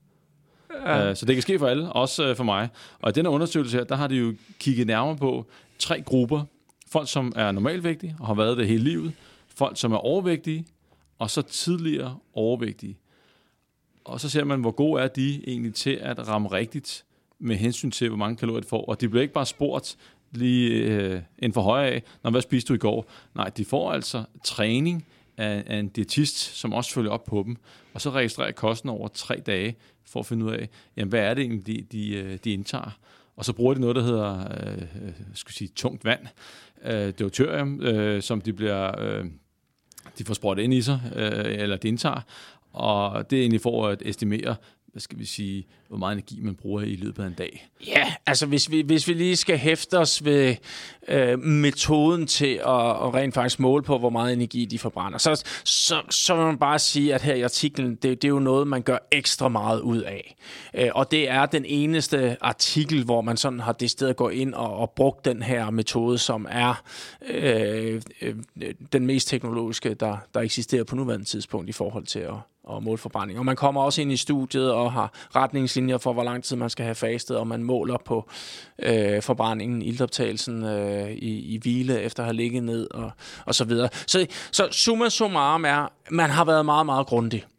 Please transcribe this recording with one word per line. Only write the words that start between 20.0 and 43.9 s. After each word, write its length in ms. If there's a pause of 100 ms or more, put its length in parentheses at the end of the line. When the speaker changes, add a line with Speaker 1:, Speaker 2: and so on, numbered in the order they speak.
Speaker 2:
lige, 380 (140)
øh, 380 (180)
inden 140
for 80
højre 260
af, 160 (200)
"Nå, 60
hvad 120
spiste 260
du 60
i 40
går?" 320 (260)
Nej, 140
de 160
får 260
altså 320 (200)
træning 600 (320)
af, 300
af 100
en 120
diætist, 460
som 380
også 200
følger 180
op 120
på 220
dem. 120 (360)
Og 80
så 80
registrerer 420
kosten 380
over 180
tre 380
dage 300 (300)
for 140
at 60
finde 200
ud 60
af, 180 (280)
jamen, 120
hvad 120
er 120
det 80
egentlig, 260
de, 240
de, 240
øh, 280
de 80
indtager. 460 (380)
Og 100
så 80
bruger 200
de 80
noget, 140
der 80
hedder, 360
øh, 420 (260)
øh, 60 (200)
skal 180
vi 20
sige, 220
tungt 300
vand, 160 (640)
øh, 340
deuterium, 640
øh, 400
som 200
de 120
bliver, 480
øh, 240 (920)
de 80
får 80
sprøjtet 300
ind 100
i 80
sig, 200 (140)
øh, 460
eller 160
de 100
indtager. 340 (520)
Og 560
det 80
er 40
egentlig 200
for 260
at 180